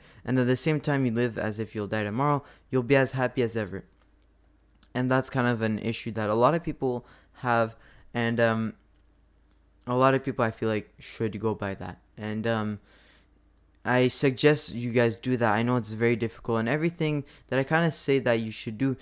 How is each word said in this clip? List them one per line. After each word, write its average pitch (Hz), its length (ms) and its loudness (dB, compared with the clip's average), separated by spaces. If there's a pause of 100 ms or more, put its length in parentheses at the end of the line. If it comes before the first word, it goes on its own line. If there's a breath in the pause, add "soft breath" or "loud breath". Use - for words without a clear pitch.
(240 soft breath)
and 127 140 0
at 123 80 2
the 127 100 2
same 151 240 0
time 139 260 0
you 117 60 0
live 117 260 -2
as 110 200 -4
if 107 160 -8
you'll 104 120 -4
die 107 180 -2
tomorrow, 135 380 -2 (280 loud breath)
you'll 127 120 2
be 131 140 4
as 131 160 2
happy 127 300 -2
as 110 140 -2
ever. 95 280 -6 (1080)
And 127 160 0
that's 131 200 2
kind 123 160 0
of 117 160 0
an 110 160 0
issue 117 340 -6
that 107 180 -2
a 107 40 0
lot 123 200 4
of 165 80 -2
people 131 440 -6 (280 soft breath)
have, 117 420 0 (380 soft breath)
and, 117 260 0
um, 113 340 0 (1120)
a 123 80 -2
lot 131 200 6
of 135 100 -2
people, 123 200 -2
I 110 60 2
feel 110 180 -4
like, 107 300 -2
should 107 420 -6
go 110 140 -2
by 98 200 -6
that. 92 260 -12 (160)
And, 107 300 -6
um, 107 340 -2 (1040 soft breath)
I 127 240 4
suggest 147 680 2
you 120 180 -4
guys 117 240 4
do 127 200 -2
that. 110 160 2
I 110 100 2
know 123 140 2
it's 107 160 -4
very 117 240 2
difficult, 113 440 -4
and 113 80 -2
everything 151 560 -2 (240 loud breath)
that 127 100 0
I 135 60 2
kinda 160 260 2
say 139 300 0
that 117 200 2
you 110 100 -6
should 107 280 -10
do 131 240 0